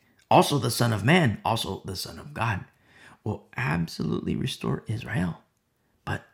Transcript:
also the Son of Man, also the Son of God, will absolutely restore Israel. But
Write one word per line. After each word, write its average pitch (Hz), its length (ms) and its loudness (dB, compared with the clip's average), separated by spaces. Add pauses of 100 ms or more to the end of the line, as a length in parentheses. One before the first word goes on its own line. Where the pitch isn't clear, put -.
(300)
also 143 300 6
the 117 100 0
Son 117 240 2
of 101 100 -2
Man, 139 400 4
also 98 420 -2
the 95 100 -6
Son - 240 -10
of - 160 -16
God, 107 300 -2 (580)
will - 240 -6 (100)
absolutely - 760 -2
restore - 500 -4
Israel. 160 540 -4 (680)
But - 280 -6